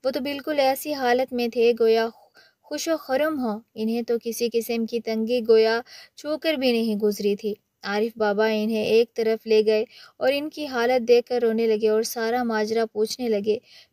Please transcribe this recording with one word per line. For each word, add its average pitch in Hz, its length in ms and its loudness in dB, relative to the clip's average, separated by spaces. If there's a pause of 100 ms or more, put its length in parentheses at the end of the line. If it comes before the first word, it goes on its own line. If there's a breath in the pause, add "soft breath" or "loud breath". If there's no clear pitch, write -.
वो 269 60 0
तो 277 80 -4
बिल्कुल 285 400 -4
ऐसी 269 340 0
हालत 254 400 0
में 240 160 -2
थे 233 240 2
गोया 226 380 2 (540 soft breath)
खुश 294 240 -8
व 320 80 2
खुरम 294 400 -2
हों। 226 220 -4 (160)
इन्हें 226 280 -2
तो 233 140 -2
किसी 233 320 -4
किस्म 226 360 -2
की 233 140 -4
तंगी 220 420 -2
गोया 220 420 4 (340 loud breath)
छूकर 311 380 -2
भी 254 160 0
नहीं 226 260 0
गुजरी 208 380 0
थी। 208 240 -8 (240)
आरिफ 208 340 -2
बाबा 214 300 0
इन्हें 214 380 -2
एक 226 300 4
तरफ 220 320 -2
ले 220 160 4
गए 214 220 2 (340 loud breath)
और 269 140 2
इनकी 302 320 -6
हालत 254 360 0
देखकर 240 400 4
रोने 226 260 2
लगे 214 220 2
और 220 140 2
सारा 233 400 -2
माजरा 220 420 -2
पूछने 220 420 -4
लगे। 214 320 0 (340 loud breath)